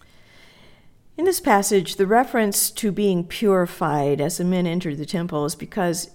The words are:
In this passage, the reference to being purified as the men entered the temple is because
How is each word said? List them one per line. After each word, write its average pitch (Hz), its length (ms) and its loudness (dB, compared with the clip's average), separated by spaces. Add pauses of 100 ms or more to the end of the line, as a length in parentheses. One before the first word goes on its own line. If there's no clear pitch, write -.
(1160)
In 311 80 -2
this 359 160 2
passage, 196 560 2
the 190 100 2
reference 226 640 2
to 208 200 -2
being 185 320 0
purified 165 960 0
as 156 160 -2
the 175 80 -2
men 180 220 0
entered 165 320 -4
the 147 80 -8
temple 170 400 -4
is 160 80 -4
because 175 600 -4